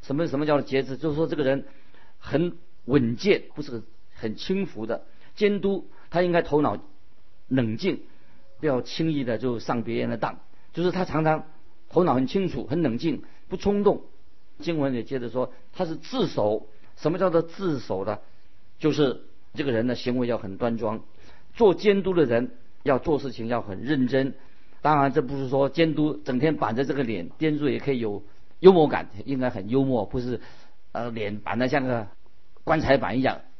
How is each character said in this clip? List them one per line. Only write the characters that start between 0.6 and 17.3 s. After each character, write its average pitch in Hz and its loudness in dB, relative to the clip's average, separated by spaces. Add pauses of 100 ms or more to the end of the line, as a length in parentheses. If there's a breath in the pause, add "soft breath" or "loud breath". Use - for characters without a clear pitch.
节 131 2
制？ 127 -4
就 160 -2
是 147 0
说 160 2
这 151 -2
个 151 0
人 135 2 (540 soft breath)
很 170 0 (280)
稳 120 4
健， 175 2 (100)
不 147 -6
是 123 -6 (320)
很 110 -4
轻 190 -2
浮 110 -8
的。 110 -4 (280 soft breath)
监 208 4
督 196 0 (240 soft breath)
他 170 4
应 180 4
该 170 6
头 151 4
脑 104 2 (720)
冷 117 2
静， 165 0 (580 soft breath)
不 156 0
要 127 2
轻 165 0
易 143 0
的 113 0
就 123 0
上 117 -2
别 117 -2
人 120 -2
的 117 -4
当， 110 -4 (340 soft breath)
就 165 -2
是 180 4
他 180 0
常 156 0
常 156 2 (440)
头 170 6
脑 156 6
很 127 4
清 196 2
楚、 135 -4
很 170 0
冷 120 2
静， 151 0 (260 loud breath)
不 185 -4
冲 202 2
动。 185 4 (560)
经 165 -2
文 139 2
也 120 -2
接 135 -4
着 117 -4
说 120 -2 (220 loud breath)
他 185 -2
是 160 -4
自 214 0
守。 107 0 (280 soft breath)
什 - 0
么 180 0
叫 185 4